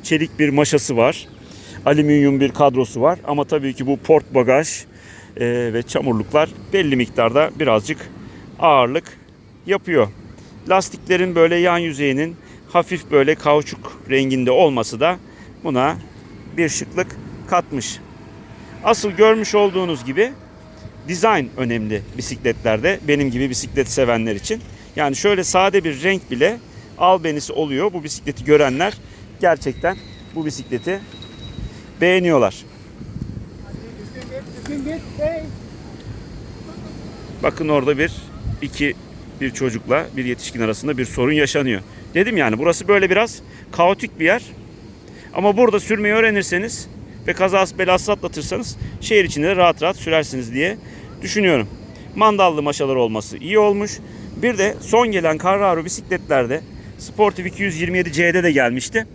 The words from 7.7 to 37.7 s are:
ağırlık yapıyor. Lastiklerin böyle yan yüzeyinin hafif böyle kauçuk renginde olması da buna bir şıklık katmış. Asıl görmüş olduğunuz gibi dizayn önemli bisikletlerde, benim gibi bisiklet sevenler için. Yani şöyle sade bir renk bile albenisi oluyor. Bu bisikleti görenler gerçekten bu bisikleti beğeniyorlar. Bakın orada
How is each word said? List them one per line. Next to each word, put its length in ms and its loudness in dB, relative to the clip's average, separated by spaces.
ağırlık 580 2
yapıyor. 420 2
Lastiklerin 680 0
böyle 200 6
yan 220 2
yüzeyinin 580 -2
hafif 420 0
böyle 240 4
kauçuk 760 -2
renginde 420 2
olması 480 2
da 180 2
buna 340 0
bir 120 0
şıklık 380 -4
katmış. 520 -4
Asıl 280 0
görmüş 440 4
olduğunuz 500 0
gibi 260 0
dizayn 500 2
önemli 440 -2
bisikletlerde, 880 0
benim 240 2
gibi 180 -2
bisiklet 400 -2
sevenler 460 2
için. 260 -6
Yani 200 0
şöyle 280 0
sade 400 2
bir 200 -4
renk 280 -2
bile 260 2
albenisi 560 2
oluyor. 400 -2
Bu 100 -8
bisikleti 420 -8
görenler 480 4
gerçekten 560 0
bu 100 -4
bisikleti 540 -4
beğeniyorlar. 540 4
Bakın 260 -4
orada 280 2